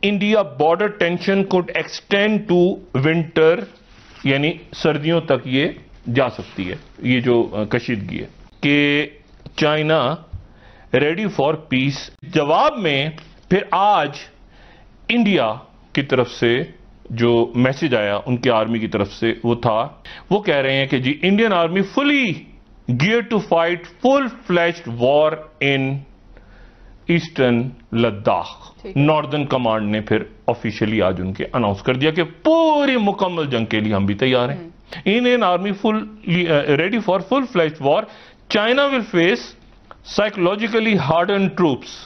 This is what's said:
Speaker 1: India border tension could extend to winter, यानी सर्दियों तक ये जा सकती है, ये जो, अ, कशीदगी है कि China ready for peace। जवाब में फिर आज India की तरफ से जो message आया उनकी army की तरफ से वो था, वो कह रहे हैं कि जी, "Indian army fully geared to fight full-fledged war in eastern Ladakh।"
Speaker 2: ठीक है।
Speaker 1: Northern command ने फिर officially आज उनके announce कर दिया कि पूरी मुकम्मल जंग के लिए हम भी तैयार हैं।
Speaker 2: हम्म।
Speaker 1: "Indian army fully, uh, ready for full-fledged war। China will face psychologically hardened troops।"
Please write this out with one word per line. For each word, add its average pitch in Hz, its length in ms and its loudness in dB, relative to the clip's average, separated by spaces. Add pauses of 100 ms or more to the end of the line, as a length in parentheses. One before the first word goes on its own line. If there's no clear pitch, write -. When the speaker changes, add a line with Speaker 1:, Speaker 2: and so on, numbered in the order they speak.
Speaker 1:
India 208 380 2
border 165 500 0 (100)
tension 180 420 0 (100)
could 180 160 0
extend 202 680 -2 (140)
to 180 220 4 (320)
winter, 165 580 2 (600)
यानी 143 340 0 (140)
सर्दियों 156 460 0
तक 139 260 0
ये 135 340 0 (280)
जा 123 200 2
सकती - 360 -8
है, 90 140 -8 (260)
ये 123 160 2
जो, 120 220 4
अ, 104 220 -2
कशीदगी 104 520 -4
है - 120 -10 (380)
कि 143 440 2 (480)
China 156 640 0 (720)
ready 160 320 2
for 151 280 0 (200)
peace। - 600 -4
जवाब 175 440 2
में 156 380 -2 (340)
फिर 202 240 0
आज 180 440 2 (920)
India 165 520 0 (320)
की 143 80 0
तरफ 131 260 0
से 123 460 -2 (380)
जो 117 440 2
message 127 380 2
आया 101 240 0
उनकी 120 300 -2
army 113 320 0
की 110 80 -4
तरफ 101 180 -2
से 113 380 -4
वो 117 120 0
था, 117 460 -2 (300)
वो 208 80 2
कह 156 200 0
रहे 135 160 0
हैं 135 120 0
कि 139 100 0
जी, 131 260 -2
"Indian 202 280 2
army 175 300 0
fully 269 500 0 (580)
geared 208 400 0
to 208 80 0
fight 170 400 0 (280)
full-fledged 175 920 0
war 147 320 4 (300)
in 139 340 0 (1120)
eastern 135 640 0 (220)
Ladakh।" 104 800 -2 (100)
Speaker 2:
ठीक 196 140 -8
है। 139 60 4
Speaker 1:
Northern 147 420 2
command 110 460 0
ने 107 100 0
फिर - 300 -2 (180)
officially 110 520 -2
आज 92 200 0
उनके 95 240 -6
announce 104 360 -2
कर 127 160 -2
दिया 147 140 0
कि 160 120 -2
पूरी 294 760 2
मुकम्मल 185 500 -2
जंग 117 200 -2
के 110 140 -2
लिए 107 120 -2
हम 98 140 0
भी 101 80 0
तैयार 123 360 2
हैं। 170 240 -10 (220)
Speaker 2:
हम्म। 196 240 0
Speaker 1:
"Indian 240 360 2
army 196 240 -4
fully, 214 220 0 (460)
uh, 147 320 2
ready 202 280 -2
for 185 240 0
full-fledged 165 540 0
war। 190 200 2 (500)
China 262 380 2
will 220 200 -4
face 180 260 2 (800)
psychologically 208 840 0
hardened 180 500 0
troops।" 160 380 0 (180)